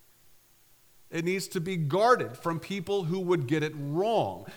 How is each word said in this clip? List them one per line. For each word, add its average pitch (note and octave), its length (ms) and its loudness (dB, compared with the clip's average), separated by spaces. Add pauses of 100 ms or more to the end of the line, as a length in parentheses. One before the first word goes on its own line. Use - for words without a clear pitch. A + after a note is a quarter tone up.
(1120)
It E3 140 -4
needs F#3 240 -2
to F#3+ 120 -4
be F#3 160 -4
guarded F3 600 4
from E3 240 -4
people G3 420 -2
who E3+ 160 -2
would F3 300 2
get D3+ 160 2
it D#3 120 -4
wrong C#3+ 720 0 (100)